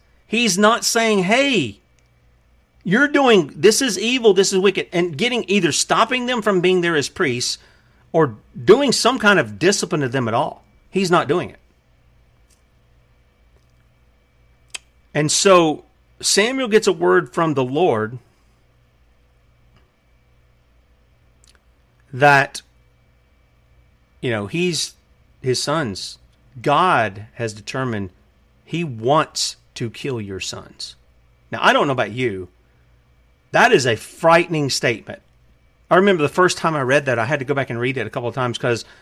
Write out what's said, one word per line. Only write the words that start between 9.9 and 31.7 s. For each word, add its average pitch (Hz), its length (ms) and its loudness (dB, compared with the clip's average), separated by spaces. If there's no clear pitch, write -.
to 135 80 -2
them 120 200 -2
at 107 60 -4
all. 143 300 -4
He's 185 220 -2
not 156 180 2
doing 143 220 -2
it. - 80 -20
And 147 180 -2
so 170 540 4
Samuel 247 480 0
gets 202 180 2
a 190 60 2
word 175 420 0
from 160 200 0
the 131 100 0
Lord 127 540 -2
that, 135 500 4
you 131 100 -6
know, 104 160 -4
he's, 165 480 -4
his 127 180 -2
sons, 165 580 -6
God 135 720 0
has 113 180 -8
determined 107 580 -8
he 165 200 -6
wants 131 720 -2
to 117 160 -8
kill 123 300 -8
your 98 180 -10
sons. - 560 -14
Now, 113 100 -8
I 208 120 4